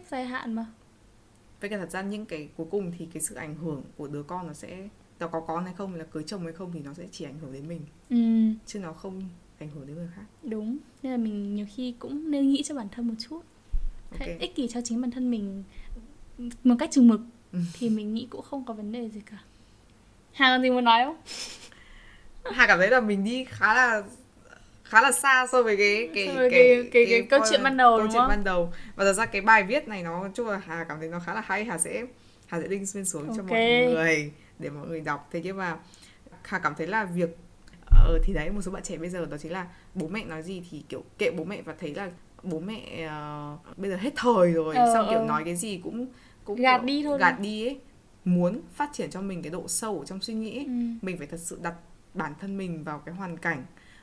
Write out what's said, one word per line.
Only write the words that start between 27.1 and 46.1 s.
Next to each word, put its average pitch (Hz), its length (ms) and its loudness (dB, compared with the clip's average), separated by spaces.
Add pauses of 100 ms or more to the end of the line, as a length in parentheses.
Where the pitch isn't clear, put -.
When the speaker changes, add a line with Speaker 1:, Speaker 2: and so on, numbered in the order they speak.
Speaker 1:
câu 277 180 6 (100)
chuyện 302 100 4
Speaker 2:
point, 254 40 0
Speaker 1:
ban 262 140 4
đầu, 247 140 10
Speaker 2:
câu 226 80 6
Speaker 1:
đúng 214 140 2
Speaker 2:
chuyện 233 60 4
Speaker 1:
không? 254 100 6
Speaker 2:
ban 202 140 4
đầu. 180 300 0 (220)
Và 196 100 0
thật 196 80 6
ra 220 120 0
cái 208 160 -4
bài 220 220 8
viết 254 240 -2
này 196 160 -10
nó, 170 160 -6
nói 196 140 -8
chung 233 140 -4
là 202 180 -4
Hà 165 240 -6
cảm 151 100 -8
thấy 160 100 -8
nó 175 100 -6
khá 170 140 -8
là 220 120 -6
hay, 202 200 -4
Hà 190 120 -6
sẽ, 202 280 -4 (420)
Hà 170 140 -6
sẽ 170 60 -8
link 196 280 -4
bên 196 100 -8
xuống 147 220 -6
cho 220 140 -6
Speaker 1:
Ok. 185 80 -10
Speaker 2:
mọi 226 100 2
người 165 720 2 (280)
để 147 100 -8
mọi 147 180 -12
người 160 140 -8
đọc. 151 300 -6
Thế 170 120 -4
nhưng 190 140 -8
mà 175 200 -6 (640)
Hà 185 160 -6
cảm 156 180 -2
thấy 160 100 -4
là 214 180 -2
việc, 175 320 -2 (540)
ờ, - 320 10
thì 196 100 2
đấy, 156 160 -2
một 202 120 -4
số 185 100 -6
bạn - 120 -12
trẻ 170 140 -8
bây 170 120 -6
giờ 175 160 -6
đó 147 120 -10
chính 156 140 -10
là 180 160 -8 (280)
bố 170 120 -4
mẹ 208 180 -6
nói 160 180 -10
gì 180 280 -10
thì 147 180 -14
kiểu 123 140 -10 (140)
kệ - 200 2
bố - 60 -4
mẹ 165 180 -8
và 156 180 -14
thấy 151 160 -8
là 190 140 -8 (340)
bố 165 160 -4
mẹ, 175 500 -10
ờ, 147 480 -10 (200)
bây 196 120 -6
giờ 185 60 -2
hết 240 200 -4
thời 190 360 4
rồi, 160 240 0
Speaker 1:
Ờ, 240 180 6
Speaker 2:
xong 220 160 4
kiểu 220 100 4
Speaker 1:
ờ. 226 60 0
Speaker 2:
nói 156 200 0
cái 170 100 -4
gì 196 280 -4
cũng, 240 240 -8 (380)